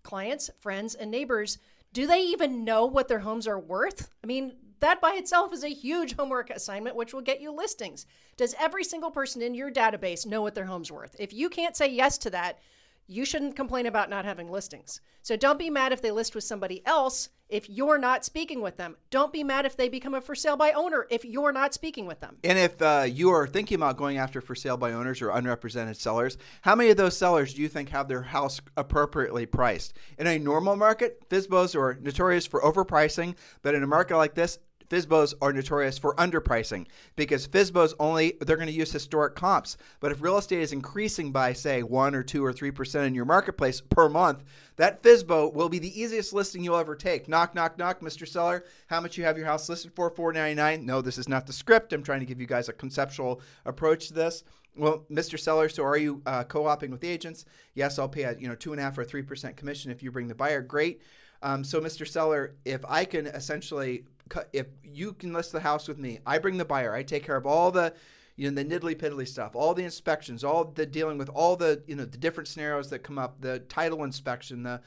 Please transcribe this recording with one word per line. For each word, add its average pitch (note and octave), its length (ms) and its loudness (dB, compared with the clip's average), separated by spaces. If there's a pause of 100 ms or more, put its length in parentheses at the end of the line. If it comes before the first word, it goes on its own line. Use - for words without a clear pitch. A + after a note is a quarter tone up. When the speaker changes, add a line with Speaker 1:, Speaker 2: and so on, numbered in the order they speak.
Speaker 1:
clients, G#3+ 560 -8
friends, G#3 380 -8
and G#3+ 120 -10
neighbors. A#3 500 -4 (340)
Do C4+ 160 -2
they F4 140 6
even C#4 420 -2
know A3 200 4
what C4 220 2
their A3+ 140 0
homes A3 260 -6
are G3+ 140 -2
worth? F#3+ 500 -4 (140)
I - 20 -10
mean, C4 300 -6 (240)
that F4 200 4
by E4+ 120 4
itself F#4 400 0
is C4+ 100 -10
a D4 60 -4
huge C#4+ 480 -4
homework C4 340 -4
assignment, G#3 460 -8
which A#3 180 -8
will C4+ 80 -8
get C4+ 180 -4
you D4 120 -12
listings. D4 540 -8 (300)
Does B3 220 -2
every D#4+ 240 -2
single E4 300 -6
person C4+ 280 -6
in A#3+ 140 -4
your C4+ 160 -8
database G#3 560 -2
know G#3+ 160 -4
what G#3 140 -4
their F#3+ 100 -8
home's F3+ 240 -10
worth? - 300 -18
If G3+ 120 -10
you C4 160 -2
can't E4+ 280 -4
say C#4+ 120 2
yes C4 300 2
to A#3 120 -6
that, F3 280 -4 (480)
you A3 200 -6
shouldn't C#4+ 280 -4
complain B3+ 300 -4
about G#3+ 240 0
not G3+ 160 -6
having F3 260 -8
listings. - 520 -12 (180)
So - 160 -4
don't C#4 220 4
be E4 100 -4
mad C4+ 240 2
if B3+ 80 -4
they A3+ 100 -2
list A3 240 -2
with G#3+ 100 -8
somebody F#3+ 420 -8
else C4+ 420 2 (220)
if G#3 180 -4
you're C4+ 300 2
not B3+ 260 2
speaking D4 380 -6
with F#3+ 160 -6
them. E3+ 180 -12 (140)
Don't C#4 200 2
be D4+ 140 -4
mad C#4 220 0
if C4 100 -4
they B3+ 140 0
become C4 240 -8
a C4 80 -4
for C#4+ 120 -10
sale D4 220 0
by D4+ 160 4
owner D4+ 380 0
if A#3 120 -2
you're C#4 300 0
not C#4 220 0
speaking D#4 320 -8
with E3 140 -12
them. - 240 -18
Speaker 2:
And F3+ 140 6
if, F3 220 4
uh, D3+ 260 6
you C#3 220 4
are D#3+ 180 6
thinking G3+ 280 -2
about C#3+ 240 2
going C#3+ 180 -2
after C3 240 -4
for B2 140 -10
sale B2+ 240 -4
by B2 140 0
owners B2 280 -4
or A#2 80 -2
unrepresented A#2 680 -2
sellers, B2 400 0 (240)
how G3 120 6
many A#3 140 6
of G#3+ 80 10
those F#3 180 4
sellers E3 380 4
do C3+ 80 -8
you D3+ 80 0
think D3+ 220 -8
have C#3 180 -4
their B2+ 140 -4
house C#3 360 -2 (200)
appropriately C#3+ 640 0
priced? A2+ 480 0 (240)
In D#3 100 -2
a E3 120 2
normal D#3 360 2
market, A3 540 2
fizbos F#3 480 2
are C3 240 0
notorious F3 460 2
for - 160 0
overpricing, E3+ 720 2 (260)
but C#3+ 140 2
in C#3+ 80 2
a C#3 40 0
market E3 300 4
like D3+ 180 4
this, E3+ 240 0 (320)
fizbos D#3 500 4
are C#3 120 2
notorious C3+ 440 0
for D3 200 0
underpricing C3+ 720 0 (300)
because C#3+ 320 0
fizbos F3 500 4
only, D#3+ 440 2
they're D#3 160 4
gonna D#3+ 120 -6
use D#3 220 -2
historic D3 420 0
comps. F3+ 440 0 (200)
But C#3+ 140 -2
if C#3 100 -8
real F3+ 140 2
estate F#3+ 240 0
is D3+ 140 -2
increasing D3 580 -4
by, B2+ 220 2
say, C3 280 0
one C3 320 2
or C3 80 -2
two C#3 220 -2
or B2+ 80 2
three C#3 180 -4
percent C#3 360 -2
in C3 80 0
your B2 100 -2
marketplace D3 560 2
per D#3+ 300 8
month, D3+ 340 4 (320)
that G3 260 4
fizbo E3+ 500 8
will D#3+ 180 2
be F3 80 -2
the F#3+ 220 -8
easiest A3 340 -4
listing G3 280 -2
you'll F3 140 2
ever D#3 180 0
take. D#3 340 -4
Knock, E3 260 2
knock, E3 240 -2
knock, F3 240 -4
Mister D#3+ 240 -12
Seller, F3 400 -2 (200)
how E3 140 -2
much E3+ 160 -10
you F3 80 -4
have D#3 140 2
your D#3+ 80 -6
house D#3 240 -2
listed E3+ 260 -10
for? F3 140 0
Four E3 240 -2
ninety-nine? D3+ 500 0
No, B2+ 160 0
this B2+ 160 -6
is B2+ 140 -8
not C3 160 -2
the C#3 60 -14
script. - 420 4
I'm D3 80 -4
trying C#3 180 -4
to C3 60 -8
give B2+ 140 -10
you B2 60 -10
guys A#2+ 220 -2
a A2+ 60 -10
conceptual C3+ 640 -6 (240)
approach D#3+ 440 0
to D#3+ 60 -18
this. E3 300 -2 (320)
Well, D3+ 320 0
Mister D#3 300 -4
Seller, D#3 320 4
so D#3 120 -4
are C#3 140 2
you, D3 300 0
uh, B2+ 180 -2
co-oping D3 460 -2
with B2+ 140 -12
agents? E3+ 420 -8 (280)
Yes, C#3+ 240 -2
I'll C#3 100 -2
pay C#3 160 -6
a, A#2+ 120 -4
you B2+ 120 -10
know, A#2+ 60 -8
two D3+ 180 -12
and D3 80 -6
a C#3 40 -4
half C#3 140 -6
or E3 60 -4
three C#3+ 180 -8
percent C#3 340 -12
commission C#3+ 340 -10
if B2 120 -12
you C3 100 -10
bring A#2+ 160 -8
the A2+ 60 -10
buyer. C#3 260 0
Great. D3 400 -2 (420)
Um, C#3 220 -2
so D#3 160 -2
Mister D#3 240 -8
Seller, D#3 600 0
if C3 240 -6
I D#3 160 2
can E3 220 -4
essentially C3+ 800 -8 (260)
cu-, F3+ 100 -8 (140)
if C3+ 120 -4 (160)
you D3+ 300 -10
can F3+ 220 -10
list E3+ 180 -4
the D#3+ 80 -4
house D3+ 260 -2
with D3+ 120 -10
me, B2+ 260 -10
I C#3 140 2
bring F#3 180 -2
the F3 80 -2
buyer, C3 300 -2
I B2+ 80 -4
take C#3+ 200 -4
care C#3+ 140 -2
of B2+ 80 -2
all E3 260 4
the, E3+ 220 2 (440)
you C#3 140 -4
know, C#3 120 -4
the - 20 -4
niddly D#3+ 320 -4
piddly C#3+ 320 -6
stuff, G#2+ 260 -10
all D3+ 200 2
the F3+ 100 -4
inspections, D3+ 580 -6
all D#3 220 2
the D#3 220 -4
dealing D3+ 320 -4
with C3+ 100 -6
all D#3 260 2
the, D#3 320 2
you D3 100 -8
know, C3+ 100 -8
the - 100 -16
different D#3 320 -4
scenarios D3 420 -6
that C3+ 100 -8
come C#3+ 180 -12
up, C3 240 -8
the B2+ 160 -6
title D#3 460 -4
inspection, B2+ 580 -10
the B2 240 -8